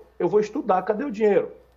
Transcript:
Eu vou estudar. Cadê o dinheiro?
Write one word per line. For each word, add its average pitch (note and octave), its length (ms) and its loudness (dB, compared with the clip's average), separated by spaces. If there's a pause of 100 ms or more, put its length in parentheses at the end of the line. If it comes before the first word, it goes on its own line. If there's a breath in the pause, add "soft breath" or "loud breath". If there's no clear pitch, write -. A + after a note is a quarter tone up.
(200)
Eu F3 80 0
vou G3+ 120 2
estudar. G#3 420 0
Cadê G#3 240 -2
o C#4+ 60 -6
dinheiro? G3+ 400 2 (260)